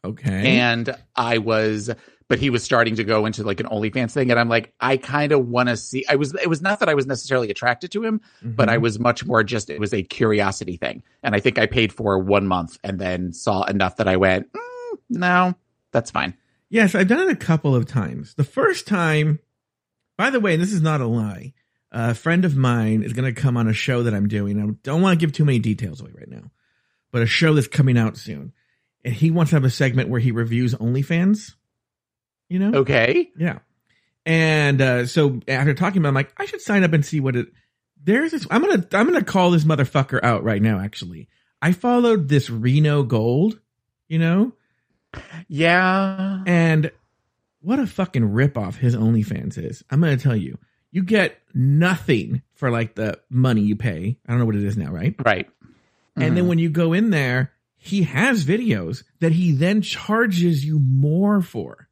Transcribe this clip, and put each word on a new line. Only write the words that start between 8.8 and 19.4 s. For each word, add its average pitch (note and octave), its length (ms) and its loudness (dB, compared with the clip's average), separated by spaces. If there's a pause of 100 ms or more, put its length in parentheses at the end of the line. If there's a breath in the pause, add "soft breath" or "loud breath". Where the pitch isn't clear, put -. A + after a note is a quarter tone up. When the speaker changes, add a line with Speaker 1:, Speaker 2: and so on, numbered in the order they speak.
Speaker 2:
was A2 160 0
much A#2+ 280 -2
more A2+ 180 2
just, G#2+ 260 -4
it D2 100 -8
was G#2 120 -2
a G2+ 100 -2
curiosity G2 760 0
thing. - 260 -8 (200)
And G#2+ 120 -2
I G2+ 60 4
think A#2+ 180 2
I A2 80 4
paid A2 260 0
for G2+ 260 0
one G2 280 2
month F2+ 360 -2
and G2 160 -6
then F2+ 340 -4
saw G2 320 -4
enough G2 320 -2
that G2+ 120 0
I F#2 80 4
went, F#2 360 2
"Mm, A#4 440 -10 (140)
no, F3+ 440 0 (380)
that's A#2+ 180 -2
fine." E2 240 -4 (360)
Speaker 1:
Yes, G#3 240 2
I've F#3+ 140 2
done C4 200 2
it D#4+ 40 0
a - 40 -2
couple D3+ 400 0
of A2+ 100 0
times. D2 480 -6
The D3 100 0
first G4+ 420 -2
time, D#3 520 0 (800)